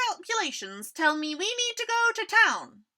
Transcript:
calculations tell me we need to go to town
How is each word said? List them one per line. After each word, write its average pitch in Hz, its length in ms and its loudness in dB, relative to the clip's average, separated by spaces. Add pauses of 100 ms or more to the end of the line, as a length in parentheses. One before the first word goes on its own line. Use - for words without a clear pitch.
calculations 294 840 -4
tell 311 260 2
me 302 180 -4
we 339 100 -4
need 480 320 -2
to 466 100 -4
go 466 280 2
to 440 100 -4
town 370 600 2 (120)